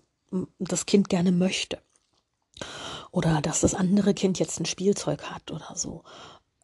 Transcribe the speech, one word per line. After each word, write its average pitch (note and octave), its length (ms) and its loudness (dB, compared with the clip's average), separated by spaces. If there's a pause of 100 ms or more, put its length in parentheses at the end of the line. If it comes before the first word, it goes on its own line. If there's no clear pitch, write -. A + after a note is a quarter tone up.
(300)
mm, F#3 140 -2 (140)
das - 280 -4
Kind G3+ 220 6
gerne F3+ 240 4
möchte. - 460 0 (1300)
Oder D#3+ 320 2
dass - 180 -2
das E3+ 140 2
andere F#3+ 400 4
Kind F#3+ 240 2
jetzt - 220 -2
ein E3 60 -4
Spielzeug - 640 -2
hat - 200 -14
oder - 260 -12
so. - 260 -8 (600)